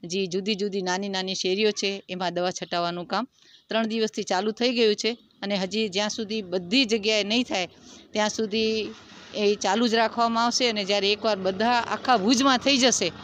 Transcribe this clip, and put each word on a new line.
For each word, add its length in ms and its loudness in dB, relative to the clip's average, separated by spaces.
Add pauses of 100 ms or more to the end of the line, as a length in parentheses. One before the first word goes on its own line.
જે 220 -2
જુદી 280 -2
જુદી 280 -4
નાની 260 -2
નાની 260 -4
શેરીઓ 360 0
છે 380 -4
એમાં 260 -4
દવા 160 0
છટાવવાનું 560 -4
કામ 200 -2 (420)
ત્રણ 180 0
દિવસથી 360 -2
ચાલુ 300 0
થઈ 180 0
ગયું 240 4
છે 240 -4 (240)
અને 140 -2
હજી 320 0
જ્યાં 220 -2
સુધી 320 -6
બધી 420 0
જગ્યાએ 400 0
નહીં 200 0
થાય 240 -2 (440)
ત્યાં 160 0
સુધી 680 -2 (400)
એ 200 2
ચાલુ 340 2
જ 60 0
રાખવામાં 500 2
આવશે 240 2
અને 160 -2
જ્યારે 280 2
એકવાર 260 0
બધા 320 0
આખા 460 2
ભુજમાં 420 4
થઈ 180 2
જશે 360 2 (120)